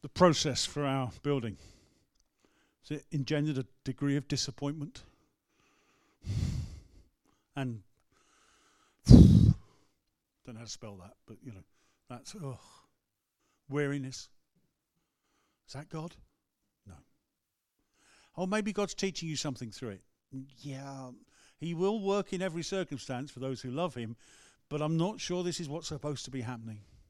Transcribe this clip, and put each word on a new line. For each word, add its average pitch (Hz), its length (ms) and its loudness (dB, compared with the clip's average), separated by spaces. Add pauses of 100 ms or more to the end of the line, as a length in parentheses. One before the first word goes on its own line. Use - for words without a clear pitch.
The 139 80 -12
process 156 560 4
for 147 180 -6
our 135 260 -2 (120)
building, 127 340 -2 (1300)
has 151 100 -6
it - 120 -16
engendered 147 480 -2
a 131 60 -4 (200)
degree 139 320 -2
of 143 120 -6
disappointment? 147 760 -6 (2500)
And, 123 240 -6 (1300)
<sighs> - 20 -
don't - 460 12 (920)
know 113 120 -14
how 117 60 -16
to 107 60 -18
spell 104 320 -16
that, 98 120 -20 (120)
but, 110 160 -20
you 123 100 -18
know, 98 120 -20 (440)
that's, 123 280 -16
ugh, 139 220 -12 (1080)
weariness. 139 600 -4 (1400)
Is - 60 -20
that 147 160 -14
God? 160 240 -12 (720)
No. 92 80 -20 (1400)
Oh, 180 100 -4
maybe 208 260 -2
God's 202 220 -4
teaching 170 340 -6
you 151 80 -4
something 127 340 -6
through 113 200 -10
it. 98 100 -14 (600)
Yeah, 135 500 -12 (480)
he 170 160 -6
will 196 260 0
work 196 320 -2
in 180 80 -4
every 175 220 -4
circumstance 143 680 -6
for 120 100 -16
those 131 200 -6
who 127 100 -10
love 151 240 -4
him, 117 220 -10 (540)
but 147 100 -4
I'm 156 160 0
not 180 240 0
sure 180 240 -4
this 175 160 -4
is 156 80 -8
what's 156 200 -8
supposed 151 360 -8
to 127 60 -14
be 131 100 -8
happening. 113 400 -10 (300)